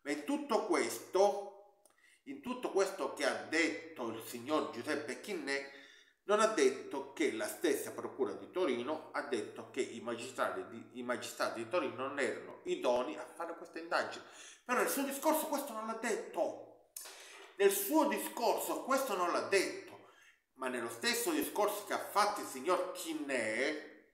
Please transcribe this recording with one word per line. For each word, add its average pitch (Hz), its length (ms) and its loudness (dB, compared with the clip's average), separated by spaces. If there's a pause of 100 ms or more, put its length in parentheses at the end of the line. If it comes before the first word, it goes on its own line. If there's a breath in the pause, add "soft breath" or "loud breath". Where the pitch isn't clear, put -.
Ma 147 100 -4
in - 120 -2
tutto 277 420 2
questo, - 1160 2 (420 soft breath)
in - 180 -10
tutto 240 300 -4
questo 165 420 0
che 143 120 -2
ha - 180 0
detto 151 680 0
il 110 140 -8
signor 139 460 -2
Giuseppe 123 500 -4
Chinnè, 139 640 -4 (440 loud breath)
non 208 140 4
ha 220 80 6
detto - 640 2
che 123 220 2
la 107 140 -2
stessa 127 440 0
Procura - 400 -2
di - 180 -8
Torino 131 640 0
ha - 120 -2
detto - 480 -4
che 131 100 -2
i 110 180 -4
magistrati 110 680 -2
di, 117 320 -12
i 123 40 -8
magistrati 117 580 -2
di 113 80 -8
Torino 160 260 0
non 139 220 -4
erano - 460 -2
idonei - 540 0
a - 160 -10
fare 170 240 -8
questa 170 220 -12
indagine. 170 440 -2 (400 loud breath)
Però 247 140 0
nel 196 100 4
suo 277 160 0
discorso 311 440 2
questo 269 260 -2
non 220 140 -6
l'ha 226 80 -4
detto. - 960 -4 (680 loud breath)
Nel 196 140 8
suo 302 360 4
discorso - 760 2
questo 262 340 2
non 175 160 2
l'ha 120 140 0
detto. - 640 0 (420 loud breath)
Ma 131 160 -4
nello 117 200 -2
stesso 233 420 0
discorso - 540 2
che 131 80 -2
ha 113 60 0
fatto 202 400 2
il 127 80 -8
signor 175 460 0
Chinnè 139 1000 -2 (220)